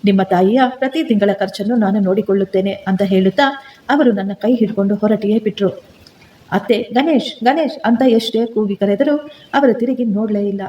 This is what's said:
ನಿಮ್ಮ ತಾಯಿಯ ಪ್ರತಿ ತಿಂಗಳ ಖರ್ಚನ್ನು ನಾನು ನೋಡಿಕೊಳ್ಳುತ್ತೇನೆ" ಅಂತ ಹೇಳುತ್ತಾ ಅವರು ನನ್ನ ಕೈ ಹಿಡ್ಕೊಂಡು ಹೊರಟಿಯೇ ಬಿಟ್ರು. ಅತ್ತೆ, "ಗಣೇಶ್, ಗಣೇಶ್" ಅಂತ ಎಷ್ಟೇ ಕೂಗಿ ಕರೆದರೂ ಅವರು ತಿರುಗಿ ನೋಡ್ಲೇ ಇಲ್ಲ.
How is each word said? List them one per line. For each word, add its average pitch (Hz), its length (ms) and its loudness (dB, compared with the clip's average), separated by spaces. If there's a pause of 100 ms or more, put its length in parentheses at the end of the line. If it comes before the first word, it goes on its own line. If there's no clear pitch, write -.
ನಿಮ್ಮ 196 180 4
ತಾಯಿಯ 190 460 2
ಪ್ರತಿ 262 340 -4
ತಿಂಗಳ 202 300 2
ಖರ್ಚನ್ನು 202 440 -4
ನಾನು 208 240 0
ನೋಡಿಕೊಳ್ಳುತ್ತೇನೆ" 196 720 0
ಅಂತ 190 300 -2
ಹೇಳುತ್ತಾ 190 600 2 (260)
ಅವರು 269 240 4
ನನ್ನ 196 200 -4
ಕೈ 233 220 0
ಹಿಡ್ಕೊಂಡು 208 400 0
ಹೊರಟಿಯೇ 208 440 0
ಬಿಟ್ರು. 202 300 -2 (840)
ಅತ್ತೆ, - 300 0
"ಗಣೇಶ್, 254 640 -2
ಗಣೇಶ್" 285 400 0
ಅಂತ 233 240 2
ಎಷ್ಟೇ 226 380 2
ಕೂಗಿ 214 300 -2
ಕರೆದರೂ 208 400 0 (380)
ಅವರು 277 200 4
ತಿರುಗಿ 247 300 -2
ನೋಡ್ಲೇ 208 440 -2
ಇಲ್ಲ. 196 200 -6